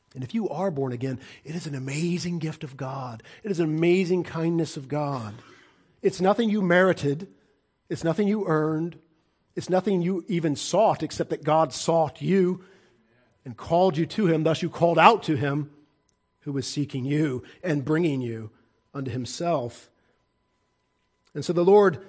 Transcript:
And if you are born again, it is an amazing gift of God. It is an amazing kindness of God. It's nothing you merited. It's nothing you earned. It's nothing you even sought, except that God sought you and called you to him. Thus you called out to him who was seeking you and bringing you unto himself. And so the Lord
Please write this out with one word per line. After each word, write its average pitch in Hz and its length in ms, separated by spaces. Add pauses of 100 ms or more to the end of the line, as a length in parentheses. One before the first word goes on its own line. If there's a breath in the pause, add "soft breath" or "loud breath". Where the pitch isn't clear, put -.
(140)
And 131 80
if 123 120
you 220 160
are 190 200
born 135 220
again, 123 260 (240 loud breath)
it 160 120
is 170 120
an 147 80
amazing 170 640
gift 156 260
of 139 120
God. 131 460 (200 loud breath)
It - 80
is 165 100
an 175 40
amazing 170 600
kindness 165 520
of 135 120
God. 135 480 (680 soft breath)
It's - 180
nothing 208 300
you 214 100
merited. 175 680 (600)
It's - 160
nothing 165 240
you 202 180
earned. 160 520 (580)
It's - 120
nothing 185 320
you 175 280
even 165 260
sought, 180 480
except - 280
that 151 140
God 147 280
sought 160 500
you 180 400 (840 soft breath)
and 123 120
called 170 420
you 165 80
to 220 220
him. 156 160
Thus 160 180
you 170 80
called 170 280
out 196 260
to 160 100
him 143 360 (680)
who 147 120
was 139 140
seeking 139 380
you 143 380 (200 loud breath)
and 147 220
bringing 151 380
you 110 280 (440)
unto 135 160
himself. 127 800 (1400)
And 147 100
so - 80
the 170 120
Lord 196 340 (100)